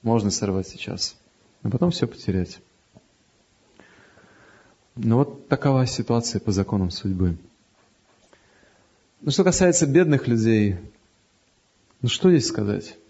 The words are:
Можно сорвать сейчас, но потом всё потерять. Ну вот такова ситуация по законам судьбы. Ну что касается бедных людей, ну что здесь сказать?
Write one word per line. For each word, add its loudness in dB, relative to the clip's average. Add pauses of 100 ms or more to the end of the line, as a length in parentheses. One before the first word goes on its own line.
Можно 2
сорвать -4
сейчас, -10 (480)
но -4
потом 0
всё -2
потерять. -6 (2250)
Ну 2
вот -2
такова 0
ситуация -2
по -4
законам 0
судьбы. -2 (1900)
Ну -4
что 2
касается 4
бедных 4
людей, 2 (1300)
ну -2
что 2
здесь 4
сказать? -6 (120)